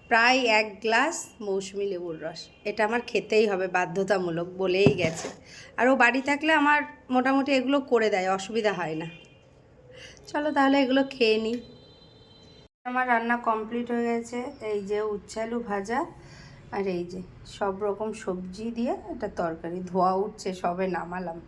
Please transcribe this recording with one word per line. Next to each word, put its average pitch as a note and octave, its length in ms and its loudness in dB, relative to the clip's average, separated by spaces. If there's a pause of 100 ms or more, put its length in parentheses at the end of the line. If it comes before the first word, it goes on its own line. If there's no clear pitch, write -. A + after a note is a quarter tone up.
প্রায় A#3+ 300 6
এক A3 420 2
গ্লাস B3+ 480 2 (120)
মৌসুমী G3 440 -4
লেবুর F3 360 -6
রস, D#3+ 280 -10 (160)
এটা G#3 200 0
আমার A#3 220 0
খেতেই A3 400 2
হবে F#3+ 200 0
বাধ্যতামূলক, F3+ 800 0
বলেই F#3 480 4
গেছে। E3 340 -4 (480)
আর A#3+ 120 4
ও C4 80 6
বাড়ি A#3+ 260 4
থাকলে C#4+ 300 0
আমার D4 300 4 (280)
মোটামুটি C4 420 2
এগুলো C4+ 280 2
করে A3+ 300 2
দেয়, F#3+ 240 2
অসুবিধা G#3+ 380 -2
হয় E3 220 -4
না। E3 120 -6 (1200)
চলো D4 260 -2
তাহলে C#4 300 4
এগুলো C4+ 280 4
খেয়ে A3 280 2
নিই। A3+ 220 -2 (1200)
আমার B3+ 240 -2
রান্না A#3 280 4
কমপ্লিট A#3 540 -2
হয়ে A#3 140 0
গেছে। A#3 400 -2 (160)
এই G#3+ 200 -2
যে G#3 220 -2
উচ্ছে G#3+ 380 -6
আলু A#3 200 -4
ভাজা, G#3 460 -2 (680)
আর G3 140 -2
এই F3 180 -2
যে F3+ 180 -10 (240)
সব G3 360 -4
রকম G#3 300 -2
সবজি F#3 580 -8
দিয়ে A#3 200 -2
একটা D#4+ 380 -6
তরকারি, E3+ 520 -6
ধোয়া F3+ 320 2
উঠছে, G3 420 -4
সবে F#3 340 -2
নামালাম। F3 600 -6